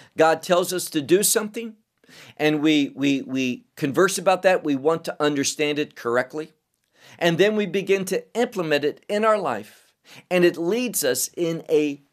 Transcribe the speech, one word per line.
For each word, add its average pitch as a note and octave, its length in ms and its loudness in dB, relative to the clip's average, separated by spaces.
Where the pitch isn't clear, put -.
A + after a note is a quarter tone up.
God D#3+ 240 4
tells F3+ 320 0
us F3+ 180 -6
to D#3 120 -2
do F3 220 4
something, G#3+ 500 -2
and D3+ 260 0
we, D3+ 320 2
we, C#3 280 0
we B2+ 420 -4
converse E3+ 420 0
about F#3 260 0
that. F#3 200 4
We D3 140 -2
want D#3+ 300 -2
to - 140 -8
understand D3 600 -2
it - 160 -6
correctly. B2+ 560 -4
And E3+ 180 0
then G#3 200 4
we G#3 100 -2
begin F#3+ 380 -2
to F#3+ 200 -4
implement E3+ 460 -2
it - 240 -6
in G#3 160 -2
our G#3+ 140 4
life. A#2+ 540 -8
And F3+ 140 4
it E3+ 120 4
leads G#3 460 -2
us B2+ 340 -2
in E3 320 -4
a D3+ 440 0